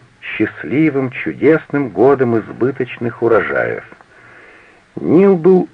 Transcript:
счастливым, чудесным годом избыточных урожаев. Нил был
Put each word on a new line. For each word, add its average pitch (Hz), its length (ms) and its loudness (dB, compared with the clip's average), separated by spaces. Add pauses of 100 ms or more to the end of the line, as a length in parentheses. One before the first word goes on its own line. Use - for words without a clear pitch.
(220)
счастливым, 131 880 -4
чудесным 135 800 -2
годом 120 500 2
избыточных 120 840 -6
урожаев. 67 640 -2 (1120)
Нил 180 400 4
был 180 380 2